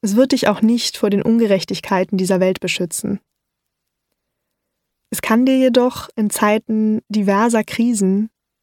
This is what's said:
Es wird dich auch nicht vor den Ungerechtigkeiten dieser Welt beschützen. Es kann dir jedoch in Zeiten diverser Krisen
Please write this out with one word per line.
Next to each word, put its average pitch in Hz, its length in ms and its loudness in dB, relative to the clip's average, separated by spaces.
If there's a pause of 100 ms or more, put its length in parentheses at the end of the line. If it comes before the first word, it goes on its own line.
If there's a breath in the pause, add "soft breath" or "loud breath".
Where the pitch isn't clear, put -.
Es 202 140 -2
wird 262 160 4
dich - 160 0
auch 202 140 0
nicht 226 360 0
vor 208 120 0
den 196 120 0
Ungerechtigkeiten 196 960 0
dieser 185 220 0
Welt 185 220 0
beschützen. 185 580 -6 (1900)
Es - 100 -8
kann 233 240 2
dir 262 120 2
jedoch 254 580 0
in 214 140 0
Zeiten 214 800 0
diverser 214 540 0
Krisen 214 640 0 (340)